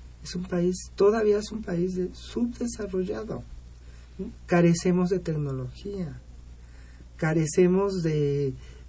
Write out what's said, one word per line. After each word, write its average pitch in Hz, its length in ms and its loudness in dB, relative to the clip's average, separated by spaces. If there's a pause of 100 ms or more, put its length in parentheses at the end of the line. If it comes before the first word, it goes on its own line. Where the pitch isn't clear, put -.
(240)
Es - 120 -10
un 180 80 -4
país, 185 320 0 (200)
todavía 208 440 6
es 214 120 -6
un 220 120 -8
país 185 320 -2
de-, 180 180 -2
subdesarrollado. 220 1300 -4 (1000)
Carecemos 175 640 4
de 190 100 0
tecnología. 147 1000 -6 (1000)
Carecemos 180 840 4
de 143 500 2 (360)